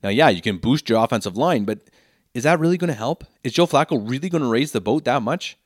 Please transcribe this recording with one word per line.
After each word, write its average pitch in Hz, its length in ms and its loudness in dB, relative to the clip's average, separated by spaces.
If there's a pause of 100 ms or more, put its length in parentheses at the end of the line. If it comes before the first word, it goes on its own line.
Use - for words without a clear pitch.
Now, 101 60 -2
yeah, 143 180 4
you 92 120 2
can 98 180 -4
boost 123 300 0
your 110 140 4
offensive 104 340 -2
line, 135 280 0
but 107 160 -4 (520)
is 120 120 -8
that 156 160 4
really 170 180 2
gonna 165 140 -2
help? 120 320 -6 (180)
Is 120 100 -4
Joe 170 140 4
Flacco 147 420 2
really 135 200 -4
gonna 160 200 -2
raise 117 220 0
the 110 100 -2
boat 113 240 -2
that 123 180 0
much? 135 440 -6